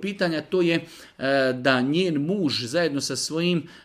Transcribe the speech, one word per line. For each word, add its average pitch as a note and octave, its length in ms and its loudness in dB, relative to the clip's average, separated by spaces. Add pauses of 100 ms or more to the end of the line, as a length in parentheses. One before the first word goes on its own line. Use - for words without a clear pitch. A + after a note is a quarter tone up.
pitanja, F#3 400 -2
to F#3 200 0
je, E3+ 140 4
e, C#3 800 -2
da B2+ 280 2
njen D3+ 440 2
muž D#3 380 0
zajedno C#3+ 380 -2
sa C3+ 140 -4
svojim, E3 520 0 (180)